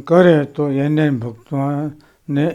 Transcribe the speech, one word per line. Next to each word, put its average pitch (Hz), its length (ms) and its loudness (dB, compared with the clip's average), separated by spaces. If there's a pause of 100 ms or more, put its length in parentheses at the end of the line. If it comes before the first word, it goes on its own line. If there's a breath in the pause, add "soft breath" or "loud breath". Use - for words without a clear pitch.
કરે 170 440 4
તો 143 260 -6
એને 147 400 0
ભક્તોને 143 1400 -6